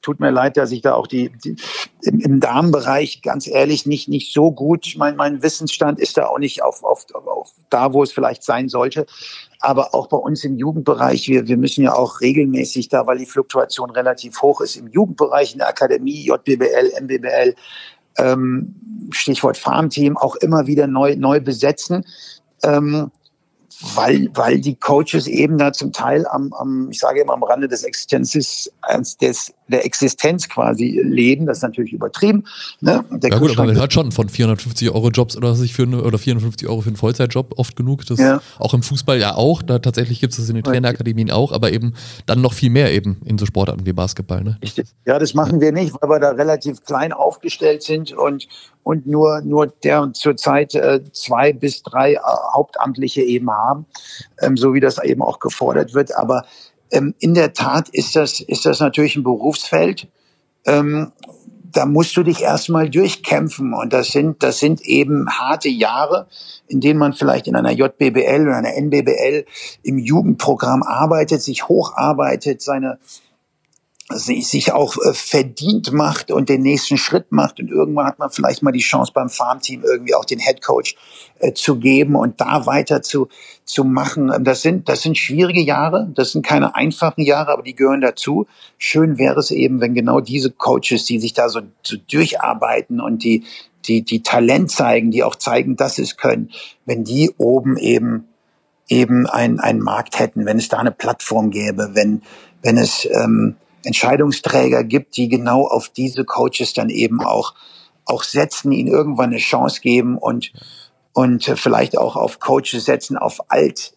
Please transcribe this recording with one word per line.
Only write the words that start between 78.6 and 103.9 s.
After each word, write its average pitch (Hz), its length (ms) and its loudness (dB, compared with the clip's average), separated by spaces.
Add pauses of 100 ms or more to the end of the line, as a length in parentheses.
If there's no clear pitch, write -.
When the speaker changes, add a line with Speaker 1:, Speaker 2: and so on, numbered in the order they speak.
Speaker 1:
mal 139 80 2
die 127 100 0
Chance, 127 340 0
beim 127 160 -2
Farmteam 127 520 -6
irgendwie 123 320 0
auch - 120 2
den 120 120 -4
Headcoach, 131 560 0 (440)
äh, - 160 0
zu - 220 0
geben 135 380 4
und 123 240 0
da 131 280 0
weiter 139 340 0
zu, 135 280 -2 (360)
zu - 180 -2
machen. 135 500 2
Ähm, 135 120 0
das 131 160 2
sind, 165 300 0
das 127 100 0
sind 160 160 0
schwierige 170 460 2
Jahre, 160 520 0
das - 180 0
sind 156 120 -2
keine 143 300 2
einfachen 156 500 0
Jahre, 143 260 2
aber 143 120 0
die 131 120 -14
gehören 135 280 2
dazu. 143 440 0 (300)
Schön 156 400 2
wäre 135 240 2
es 139 100 -2
eben, 131 300 0
wenn 120 140 0
genau 123 260 2
diese 131 300 -2
Coaches, 127 560 0
die 120 120 -2
sich 110 140 -6
da 120 160 2
so, 113 140 -6 (200)
so - 140 -8 (140)
durcharbeiten 120 920 -2
und 117 240 -4
die, 113 200 2 (420)
die, 113 160 2
die 113 200 -4
Talent 123 480 2
zeigen, 117 420 2
die 117 120 2
auch 110 100 -2
zeigen, 127 420 -2
dass 135 180 -2
sie - 80 -4
es - 160 -8
können, 117 320 -2 (340)
wenn 117 200 -4
die 135 340 2
oben 127 400 2
eben, 117 500 0 (580)
eben 123 400 4
ein, 117 340 0
einen 113 200 2
Markt 104 380 -4
hätten, 110 260 0
wenn 107 140 0
es 113 100 -2
da 113 80 0
eine 117 160 0
Plattform 110 580 -2
gäbe, 104 440 -4
wenn, 104 260 2 (400)
wenn 117 160 4
es, 113 340 0
ähm, 110 460 2 (300)
Entscheidungsträger 131 960 2